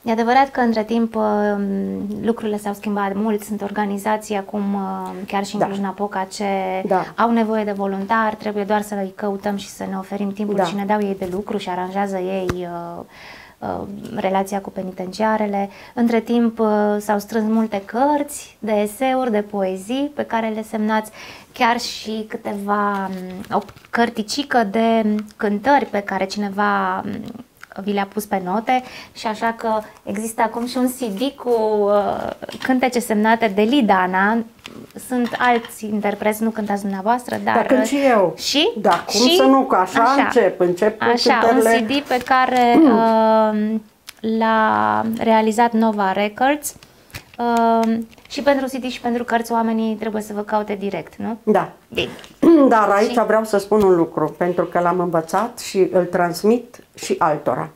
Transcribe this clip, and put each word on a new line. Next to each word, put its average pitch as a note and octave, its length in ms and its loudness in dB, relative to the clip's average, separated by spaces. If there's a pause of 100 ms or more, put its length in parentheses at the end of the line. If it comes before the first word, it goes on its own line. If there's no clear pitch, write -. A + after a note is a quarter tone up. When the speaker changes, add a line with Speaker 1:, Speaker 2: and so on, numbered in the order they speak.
Speaker 1:
E A#3 60 -2
adevărat A#3+ 380 4
că C4+ 100 -6
între A3+ 240 2
timp, A3+ 320 -2
uh, A3 80 0 (960)
lucrurile A3 360 -2
s-au G#3 160 -6
schimbat G3+ 400 -4
mult. G#3 300 -2
Sunt G#3 180 -8
organizații G#3 760 -4
acum, G3 380 -4
uh, F#3+ 360 -6 (180)
chiar G3 180 -4
și - 80 -12
în G#3 60 -4
Speaker 2:
Da. F#3+ 60 4
Speaker 1:
Cluj-Napoca, G3 640 -4
ce G#3 160 -8 (420)
Speaker 2:
Da. F#3 160 2 (120)
Speaker 1:
au A3+ 160 2
nevoie A3 320 0
de G#3 80 -2
voluntari, G3+ 640 -2
trebuie G#3 280 -4
doar G#3 180 0
să-i G3+ 340 -6
căutăm G3+ 400 -4
și G3 120 -10
să - 220 -12
ne F#3+ 80 -6
oferim G3 340 -6
timpul G#3 240 -4
Speaker 2:
Da. F#3 80 2
Speaker 1:
și F3 120 -2
ne G3+ 100 -4
dau G#3 160 0
ei G3 180 -2
de F#3+ 120 -6
lucru G#3 260 -4
și G3+ 120 -6
aranjează F#3+ 480 -4
ei, F#3 360 -4
uh, E3+ 500 -8 (560)
uh, G3+ 280 -6 (280)
relația G3 460 -2
cu G3 80 -12
penitenciarele. G3 1000 -4 (240)
Între A#3 260 2
timp, A3+ 400 0
uh, A3 80 2 (320)
s-au G#3 200 -2
strâns G#3+ 320 -2
multe A3 340 0
cărți C#4+ 760 -2
de G#3+ 120 -4
eseuri, B3+ 600 0
de G#3 100 2
poezii G#3 720 -4
pe A3 80 -4
care A3+ 260 -2
le G#3+ 140 -6
semnați, A3 480 -2 (400)
chiar A#3+ 280 2
și A3 480 -8
câteva, G3+ 840 -4
um, F#3 480 -6
o G#3 40 0 (280)
cărticică A#3 840 0
de A3+ 440 2 (220)
cântări A3 480 2
pe G#3 140 -4
care G3 260 -4
cineva, G3 800 -2
um, - 380 -12 (400)
vi G3+ 100 -2
le-a G3 200 -2
pus G#3 120 -6
pe G3 200 -2
note, A3+ 380 0 (300)
și - 140 -8
așa A3 300 -2
că A3+ 120 -4 (340)
există A3 380 -6
acum A#3 240 -2
și B3 120 -6
un B3+ 100 2
C B3 120 -4
D A#3+ 360 -4
cu, - 140 -8 (320)
uh, G3+ 480 2 (340)
cântece B3+ 360 2
semnate A3 560 2
de G#3 60 4
Lidana. G3+ 760 4 (680)
Sunt B3 220 0 (100)
alți A#3 460 0
interpreți, G#3 580 -2
nu A3+ 60 2
cântați G#3 320 -4
dumneavoastră, G3+ 600 -2
dar, A3 120 2
Speaker 2:
Dar A3 100 4
cânt C4 200 -2
și C4+ 120 -2 (120)
eu. G3 280 4
Speaker 1:
și? D#4 320 0 (120)
Speaker 2:
Da, F3 260 2
cum A#3 200 2
Speaker 1:
Și? E4+ 80 6
Speaker 2:
să F#4 80 6
nu, C4+ 200 6
că B3+ 120 0
așa F#3 240 2
Speaker 1:
Așa. C4 220 4
Speaker 2:
încep, G#3 380 2
încep F3+ 380 2
cu A#3 160 0
Speaker 1:
Așa, A#3+ 300 4
un A3+ 60 6
Speaker 2:
cântările. A#3 500 4
Speaker 1:
C C#4 40 -6
D - 40 -14
pe B3+ 180 0
care, B3+ 520 4
Speaker 2:
Mm. D#4+ 80 6
Speaker 1:
uh, A3 920 2 (580)
l-a A3 680 2 (120)
realizat A3 540 4
Nova G#3 400 2
Records. G#3 640 -2 (640)
Uh, A3+ 580 2 (300)
și - 140 -8
pentru C4+ 240 2
C B3+ 60 -6
D C4 120 -6
și B3+ 180 -6
pentru A#3+ 220 -2
cărți A3+ 280 -2
oamenii A3+ 440 0
trebuie G#3+ 260 -4
să G#3+ 120 -10
vă G#3 80 -6
caute G#3 380 -2
direct, F#3+ 360 -6
nu? G#3+ 280 -6
Speaker 2:
Da. F#3 280 2 (220)
Speaker 1:
Bine. A#2 160 -2 (340)
Speaker 2:
<clears throat> D4+ 240 10
Dar A3 220 6
aici G#3 220 4
Speaker 1:
Și? A#3+ 140 2
Speaker 2:
vreau A3 180 4
să G#3+ 140 0
spun G#3 240 4
un F#3+ 140 8
lucru, D#3 420 0
pentru F3+ 280 0
că F3 140 0
l-am F3 200 2
învățat F3 600 0
și F#3 320 2
îl F3 140 4
transmit F3 720 0 (140)
și - 240 -4
altora. D#3 580 0